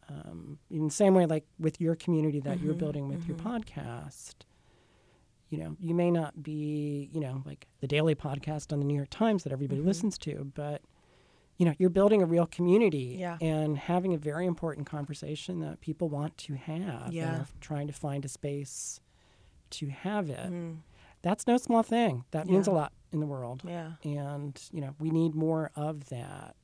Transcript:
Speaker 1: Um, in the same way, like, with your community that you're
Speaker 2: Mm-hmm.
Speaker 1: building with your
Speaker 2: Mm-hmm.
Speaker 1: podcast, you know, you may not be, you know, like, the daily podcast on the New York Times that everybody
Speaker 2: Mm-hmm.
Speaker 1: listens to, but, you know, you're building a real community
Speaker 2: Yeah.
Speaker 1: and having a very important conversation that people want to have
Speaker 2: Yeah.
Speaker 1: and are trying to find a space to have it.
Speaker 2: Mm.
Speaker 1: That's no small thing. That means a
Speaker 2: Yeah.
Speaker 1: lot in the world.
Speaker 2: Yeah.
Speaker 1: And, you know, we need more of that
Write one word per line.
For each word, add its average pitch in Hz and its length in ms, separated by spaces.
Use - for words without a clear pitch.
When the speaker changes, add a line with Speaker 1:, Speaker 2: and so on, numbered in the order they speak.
Speaker 1:
Um, 147 500
in 156 160
the 151 40
same 196 240
way, 180 120
like, 156 180
with 160 240
your 165 120
community 156 460
that 175 200
you're 151 120
Speaker 2:
Mm-hmm. 170 60
Speaker 1:
building 147 300
with 170 200
your 170 80
Speaker 2:
Mm-hmm. 165 200
Speaker 1:
podcast, 139 800
you 151 80
know, 160 200
you 170 160
may 175 160
not 165 320
be, 147 720
you 160 80
know, 135 240
like, 143 240
the 139 60
daily 151 280
podcast 147 580
on 147 80
the 139 60
New 143 80
York 139 160
Times 214 340
that 135 80
everybody 135 280
Speaker 2:
Mm-hmm. 165 80
Speaker 1:
listens 190 300
to, 143 360
but, 147 260
you 175 80
know, 156 120
you're 185 120
building 202 320
a 175 40
real 170 200
community 175 720
Speaker 2:
Yeah. 175 240
Speaker 1:
and 156 340
having 180 380
a 156 40
very 151 280
important 160 400
conversation 151 760
that 156 220
people 160 260
want 147 300
to - 160
have 156 580
Speaker 2:
Yeah. 165 220
Speaker 1:
and 131 80
are 131 60
trying 147 280
to 147 40
find 139 320
a 139 40
space - 720
to - 180
have 180 420
it. - 200
Speaker 2:
Mm. 170 280
Speaker 1:
That's - 260
no 240 120
small 226 240
thing. 220 480
That 156 160
means 185 220
a - 20
Speaker 2:
Yeah. 180 60
Speaker 1:
lot 147 160
in 151 80
the 151 60
world. 131 380
Speaker 2:
Yeah. 170 300
Speaker 1:
And, 143 540
you 165 80
know, 139 180
we 160 120
need 160 240
more 160 400
of 151 340
that - 560